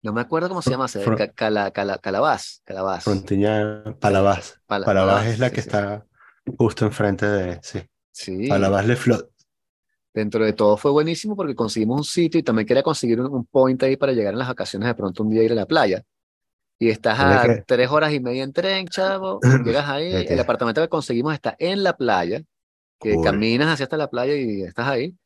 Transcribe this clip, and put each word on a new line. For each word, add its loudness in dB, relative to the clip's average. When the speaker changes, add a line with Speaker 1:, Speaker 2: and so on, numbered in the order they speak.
Speaker 1:
No -6
me -2
acuerdo -2
cómo -6
se 0
Speaker 2:
Fro-, 0
Speaker 1:
llama, -2
se-, -8
Speaker 2:
fro-, 2
Speaker 1:
Ca-, -2
Cala-, -2
Cala-, -4
Calabaz, -2
Calabaz. -6
Speaker 2:
Frontiña, -2
Palavas. 2
Speaker 1:
Pala-, 0
Speaker 2:
Palavas 4
Speaker 1:
Palavas, 0
Speaker 2:
es -2
la 0
Speaker 1:
sí, -12
Speaker 2:
que -4
Speaker 1:
sí. -10
Speaker 2:
está -4
justo 2
enfrente 0
de, -2
sí. -10
Speaker 1:
Sí. -8
Speaker 2:
Palavas 0
le 2
Flot. 0
Speaker 1:
Dentro -2
de 2
todo 4
fue 0
buenísimo 0
porque -4
conseguimos 0
un -2
sitio 0
y 2
también 0
quería 4
conseguir 0
un, -2
un -4
point 4
ahí 2
para 0
llegar 0
en -6
las -4
vacaciones -6
de 0
pronto -4
un 0
día 2
a 6
ir 2
a 2
la -2
playa. 2
Y 4
estás 0
Speaker 2:
¿Dónde 6
Speaker 1:
a -
Speaker 2:
qué? 2
Speaker 1:
tres 2
horas 2
y -2
media -4
en -10
tren, -2
chavo, -2
Speaker 2:
<clears throat> 6
Speaker 1:
llegas -2
ahí, -4
Speaker 2:
Ya -2
que -2
Speaker 1:
el 0
apartamento 0
que 0
conseguimos -2
está -6
en -2
la 2
playa, 0
que 0
Speaker 2:
Cool. -
Speaker 1:
caminas 2
hacia -2
hasta -6
la -4
playa -2
y -4
estás -4
ahí. -4